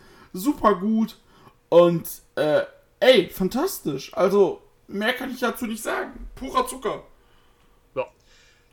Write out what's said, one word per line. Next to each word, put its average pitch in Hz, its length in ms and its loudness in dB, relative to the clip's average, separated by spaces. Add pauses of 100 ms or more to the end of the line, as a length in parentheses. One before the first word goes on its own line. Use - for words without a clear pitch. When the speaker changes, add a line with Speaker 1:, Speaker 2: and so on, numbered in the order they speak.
(340)
Speaker 1:
super 214 420 0
gut. 220 420 -2 (520)
Und, 170 380 4 (280)
äh, 147 260 2 (380)
ey, 226 320 6
fantastisch. 202 840 -4
Also, 190 480 2 (260)
mehr 214 260 -2
kann 262 200 -8
ich - 60 -12
dazu 240 260 -4
nicht 220 160 -8
sagen. - 540 -8
Purer 254 320 -4
Zucker. 208 340 -6 (960)
Speaker 2:
Ja. 131 100 -4 (680)